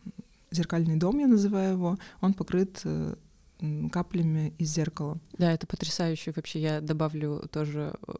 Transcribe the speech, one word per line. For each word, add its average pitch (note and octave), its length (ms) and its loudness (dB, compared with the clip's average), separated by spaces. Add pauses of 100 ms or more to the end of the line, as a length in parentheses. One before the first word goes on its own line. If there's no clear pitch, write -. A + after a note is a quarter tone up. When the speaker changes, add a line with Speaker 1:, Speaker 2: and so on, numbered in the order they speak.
(520)
Speaker 1:
зеркальный E3 440 2
дом, F#3 220 2
я C#4+ 100 4
называю G3+ 440 4
его. F3+ 260 0 (240)
Он F#3+ 120 4
покрыт, F#3+ 500 0
э, D#3 300 -2 (460)
м, D3+ 300 -4
каплями D#3+ 680 0
из D#3 160 0
зеркала. D#3 440 -2 (200)
Speaker 2:
Да, E3+ 140 4
это - 140 -2
потрясающе. E3 720 -2
Вообще, D#3 240 -4
я D#3 200 0
добавлю D3+ 640 -2 (100)
тоже, D3 420 -2 (140)
э, - 120 -8